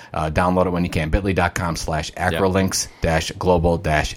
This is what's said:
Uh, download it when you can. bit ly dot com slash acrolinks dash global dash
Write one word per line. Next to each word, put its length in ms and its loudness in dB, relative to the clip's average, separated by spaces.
Uh, 160 -2
download 340 2
it 60 -2
when 120 0
you 60 0
can. 220 -4
bit 140 0
ly 80 0
dot 220 0
com 220 -4
slash 360 -4
acrolinks 760 0
dash 300 0
global 440 2
dash 400 -2